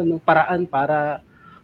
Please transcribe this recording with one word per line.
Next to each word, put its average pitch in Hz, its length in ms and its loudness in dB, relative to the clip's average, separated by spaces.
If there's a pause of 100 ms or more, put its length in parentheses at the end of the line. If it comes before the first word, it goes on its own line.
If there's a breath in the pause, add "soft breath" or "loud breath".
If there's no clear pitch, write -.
ng 165 160 -2
paraan 170 480 2
para, 147 560 -2 (380 soft breath)